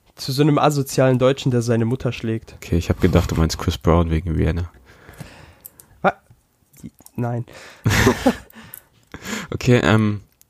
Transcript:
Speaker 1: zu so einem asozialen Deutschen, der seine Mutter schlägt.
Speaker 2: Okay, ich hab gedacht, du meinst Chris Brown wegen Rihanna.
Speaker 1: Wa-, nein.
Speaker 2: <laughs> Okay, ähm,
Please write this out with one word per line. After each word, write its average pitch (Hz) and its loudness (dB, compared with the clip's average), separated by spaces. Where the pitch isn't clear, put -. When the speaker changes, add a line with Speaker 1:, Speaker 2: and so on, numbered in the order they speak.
Speaker 1:
zu - -10
so 131 0
einem 147 4
asozialen 135 2
Deutschen, 131 0
der 120 0
seine 117 0
Mutter 120 -4
schlägt. 113 -8
Speaker 2:
Okay, - -4
ich 87 -2
hab - 0
gedacht, - 2
du - -2
meinst 80 0
Chris - -4
Brown 82 2
wegen 80 -2
Rihanna. 80 -2
Speaker 1:
Wa-, - 0
nein. 120 -6
Speaker 2:
<laughs> - 2
Okay, - 2
ähm, 104 2